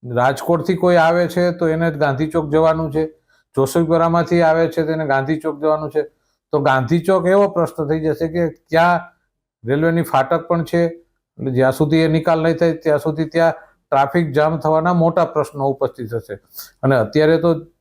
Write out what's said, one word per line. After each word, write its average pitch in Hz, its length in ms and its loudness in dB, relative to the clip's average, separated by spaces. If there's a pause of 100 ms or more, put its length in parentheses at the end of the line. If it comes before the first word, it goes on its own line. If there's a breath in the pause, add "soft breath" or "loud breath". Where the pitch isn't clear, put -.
(120)
રાજકોટથી 139 600 0
કોઈ 180 220 2
આવે 170 320 2
છે 175 220 0
તો 170 180 -2
એને 165 220 0
ગાંધી 147 360 -2
ચોક 156 240 -4
જવાનું 160 420 2
છે, 156 140 -2 (500)
જોશીપુરામાંથી 170 840 2
આવે 165 260 2
છે 165 140 -4
તો 156 100 -2
એને 160 140 -4
ગાંધી 135 300 0
ચોક 151 240 -6
જવાનું 156 300 0
છે, 151 120 -2 (500)
તો 151 80 0
ગાંધી 135 380 2
ચોક 170 280 0
એવો 196 220 4
પ્રશ્ન 165 400 -4
થઈ 160 120 -2
જશે 156 280 -2
કે 165 200 -2
ત્યાં 165 680 -2 (480)
રેલવેની 160 380 0
ફાટક 170 460 -2
પણ 170 160 0
છે, 170 220 0
એટલે - 640 -10
જ્યાં 131 220 2
સુધી 151 240 0
એ 160 120 2
નિકાલ 160 340 0
નહીં 165 140 0
થાય 165 160 2
ત્યાં 156 260 0
સુધી 156 260 -4
ત્યાં 165 280 0 (380 loud breath)
ટ્રાફિક 147 400 0
જામ 151 280 0
થવાના 160 360 0
મોટા 170 300 2
પ્રશ્નો 143 440 -4
ઉપસ્થિત 127 420 -4
થશે. 113 240 -8 (480 loud breath)
અને 135 140 2
અત્યારે 151 420 2
તો 165 280 -2 (140)